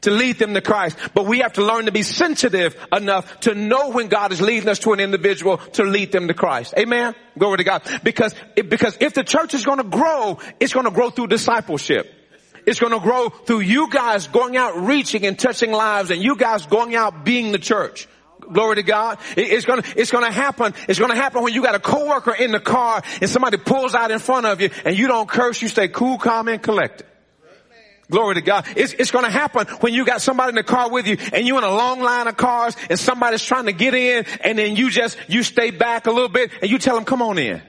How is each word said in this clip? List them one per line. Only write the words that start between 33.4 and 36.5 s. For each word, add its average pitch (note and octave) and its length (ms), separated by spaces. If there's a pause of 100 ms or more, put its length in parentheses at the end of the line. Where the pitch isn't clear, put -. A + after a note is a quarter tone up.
trying B3 220
to G3+ 80
get A3 200
in B3 320 (200)
and A3 120
then G#3 200
you B3+ 120
just, A3+ 280 (100)
you A3 160
stay A#3 280
back A3+ 360
a A3+ 40
little A#3+ 180
bit A3+ 220 (100)